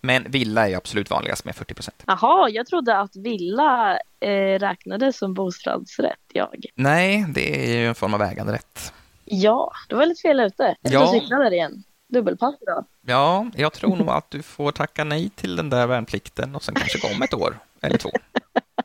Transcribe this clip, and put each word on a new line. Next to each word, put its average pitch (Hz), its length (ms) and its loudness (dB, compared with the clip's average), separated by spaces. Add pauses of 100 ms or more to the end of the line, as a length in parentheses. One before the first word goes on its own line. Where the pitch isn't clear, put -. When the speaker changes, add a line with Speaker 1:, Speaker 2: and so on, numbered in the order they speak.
Speaker 1:
Men 127 300 0
villa 113 340 2
är - 40 2
ju 92 60 0
absolut 101 340 -4
vanligast - 360 -2
med - 100 -8
fyrtio - 180 -14
procent. - 340 -16
Speaker 2:
Jaha, 254 420 4
jag 220 180 -6
trodde 240 320 2
att 202 160 -6
villa, 214 840 0 (200)
eh, 196 400 0
räknades 196 580 -2
som 190 160 -4
bostadsrätt, - 880 -4 (140)
jag. - 320 -6 (100)
Speaker 1:
Nej, 180 540 2
det 131 440 -2
är 117 40 2
ju 117 100 2
en 117 80 0
form 104 180 -2
av 104 80 0
äganderätt. - 720 -6 (320)
Speaker 2:
Ja, 208 480 2 (140)
då - 80 -4
var 247 80 4
jag 330 60 4
lite 339 120 -4
fel 285 180 4
ute. 214 420 2
Jag 131 120 0
Speaker 1:
Ja. 139 140 6
Speaker 2:
får 226 120 4
cykla 247 180 -2
där 240 160 4
igen. 170 300 -2 (240)
Dubbelpass 233 540 0
idag. 170 240 -4 (160)
Speaker 1:
Ja, 156 540 2
jag 147 180 0
tror 190 220 0
nog 165 140 0
att - 220 -2
du 139 100 -10
får 143 300 -4
tacka - 320 -4
nej 156 260 -4
till 185 260 -8
den 160 140 -4
där 123 180 2
värnplikten 123 680 -4
och 139 80 -10
sen - 120 -8
kanske - 240 -2
gå - 160 -4
om - 60 -4
ett 131 120 -2
år - 260 -2 (220)
eller - 160 0
två. - 140 -4 (720)